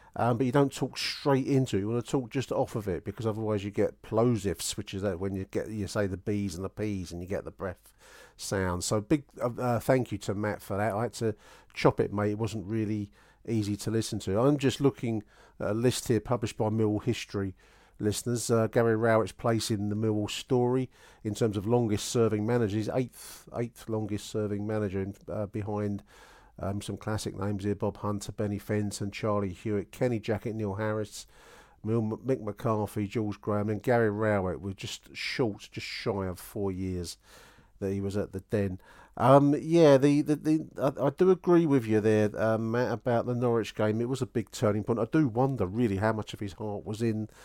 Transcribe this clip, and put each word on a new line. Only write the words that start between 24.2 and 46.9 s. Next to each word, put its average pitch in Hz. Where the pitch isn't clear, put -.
serving 104
manager 104
in, 98
uh, 104
behind, 104
um, 98
some 101
classic -
names 98
here, 104
Bob 101
Hunter, 104
Benny 104
Fenton, 104
Charlie 101
Hewitt, 101
Kenny 123
Jackett, 107
Neil 107
Harris, 107
Mil-, 110
Mick 127
McCarthy, 107
George 107
Graham, 104
and 104
Gary 117
Rowett 101
were 95
just -
short, -
just -
shy 98
of 90
four 98
years 90
that 98
he 98
was 98
at 101
the 95
Den. 98
Um, 143
yeah, 160
the, 147
the, 151
the, 156
I, 135
I -
do 185
agree 175
with 139
you 107
there, 107
um, 110
Matt, 117
about 117
the 123
Norwich 117
game. 110
It 120
was 131
a 120
big -
turning 104
point. 113
I 113
do 156
wonder, 117
really, 101
how 110
much 107
of -
his 101
heart 104
was 104